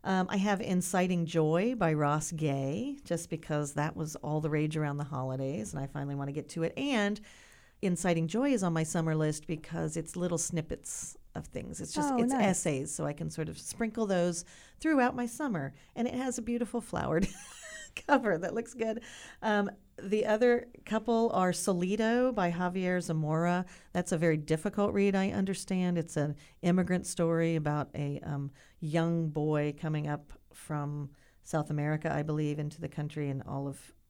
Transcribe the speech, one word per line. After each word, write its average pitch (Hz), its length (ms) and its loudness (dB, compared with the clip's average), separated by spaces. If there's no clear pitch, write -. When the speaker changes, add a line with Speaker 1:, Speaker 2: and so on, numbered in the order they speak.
Speaker 1:
Um, 185 240 2
I 196 80 0
have 196 240 2
Inciting 180 640 2
Joy 165 500 2
by 170 180 2
Ross 151 380 2
Gay, 156 720 -2
just 165 260 -4
because 151 440 -4
that 147 240 -2
was 156 200 -6
all 151 240 -2
the 156 80 0
rage 151 280 0
around 147 200 -2
the 147 80 -4
holidays, 135 680 -4
and 147 80 -4
I 135 60 -6
finally 143 280 -6
want 139 140 -4
to 143 40 -6
get 147 160 -6
to 165 140 -4
it. 170 140 -2
And 214 420 0
Inciting 175 460 2
Joy 254 260 2
is 202 100 2
on 170 100 2
my 160 100 2
summer 160 320 0
list 156 320 0
because 160 500 -4
it's 160 180 -8
little 175 240 -2
snippets - 760 -6
of - 100 -8
things. - 340 -10
It's - 140 -10
just, 294 180 2
Speaker 2:
Oh, 254 100 2
Speaker 1:
it's 254 120 4
Speaker 2:
nice. 240 140 4
Speaker 1:
essays, 156 460 0
so 156 120 -4
I 147 80 -2
can 156 160 -6
sort 156 200 -4
of 165 100 -10
sprinkle 220 480 -4
those 175 380 2
throughout 262 360 4
my 247 120 -2
summer. 196 460 -4
And 233 120 0
it 247 80 -2
has 254 220 -2
a 247 40 -6
beautiful 233 400 -2
flowered - 460 0
<laughs> - 420 -12
cover 226 320 4
that 185 160 -4
looks 240 180 -4
good. 226 280 -2
Um, 208 260 2
the 208 240 2
other 233 420 4
couple 226 480 2
are 185 180 4
Solido 214 840 2
by 180 180 2
Javier 180 500 0
Zamora. 165 640 2
That's 180 180 0
a 180 60 2
very 156 200 4
difficult 160 560 0
read, 196 220 4
I 190 160 4
understand. 185 680 0
It's 160 180 -4
an 147 180 0
immigrant 180 420 2
story 165 500 2
about 151 400 0
a, 143 280 -4
um, 139 280 -6
young 165 500 2
boy 151 500 0
coming 151 280 -2
up 147 260 -6
from 147 560 -6
South 151 280 -2
America, 151 420 0
I 147 100 0
believe, 151 360 0
into 151 220 -6
the 156 80 -6
country 147 400 -4
and 135 180 -4
all 139 200 -6
of 139 120 -8